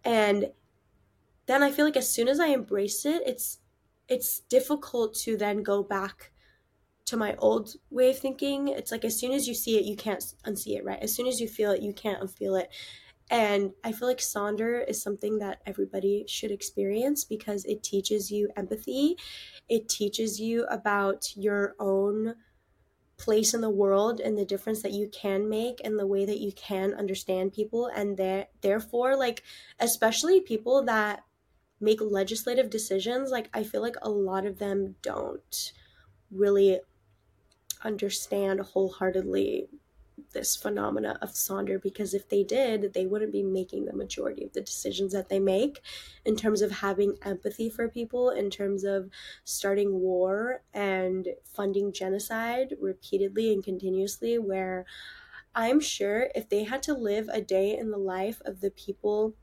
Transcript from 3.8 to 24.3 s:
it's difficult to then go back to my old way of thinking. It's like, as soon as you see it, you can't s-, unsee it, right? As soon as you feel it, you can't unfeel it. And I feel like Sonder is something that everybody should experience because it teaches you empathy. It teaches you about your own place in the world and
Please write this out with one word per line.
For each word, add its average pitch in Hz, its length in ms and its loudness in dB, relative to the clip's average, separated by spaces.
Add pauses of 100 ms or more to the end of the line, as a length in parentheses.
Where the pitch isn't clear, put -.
it's - 320 0
difficult 262 800 0
to 220 180 -2
then 208 240 0
go 202 200 2
back 196 500 -6 (760)
to 240 100 -4
my 214 200 0
old 214 400 2 (140)
way 254 200 6
of 262 80 -2
thinking. 277 500 -2
It's - 240 -4
like, 226 140 -4
as 226 120 -2
soon 254 140 -2
as 277 160 0
you 226 60 -4
see 220 240 2
it, 202 60 4
you 208 120 -2
can't 208 220 -2
s-, - 180 -12 (100)
unsee 208 300 -4
it, - 80 -6
right? - 180 -6
As 214 120 -2
soon 247 120 -2
as 240 140 0
you 226 80 -2
feel 214 220 0
it, 190 100 2
you 202 140 -4
can't 214 280 -4
unfeel 190 380 -2
it. 180 100 -6 (600)
And 202 420 4 (100)
I 226 100 -4
feel 233 160 -2
like 254 100 2
Sonder 214 680 -2
is - 160 -4
something 214 360 -2
that 196 260 -6
everybody 196 640 0
should - 220 -4
experience 208 720 0
because 208 400 -4
it 214 180 -4
teaches 202 480 0
you 208 260 0
empathy. 254 600 0 (540)
It 226 180 2
teaches 214 500 -2
you 226 260 0
about 202 720 0
your 202 460 0
own 208 540 2 (840)
place 220 380 2
in 233 60 0
the 220 100 0
world 202 500 4
and 214 160 0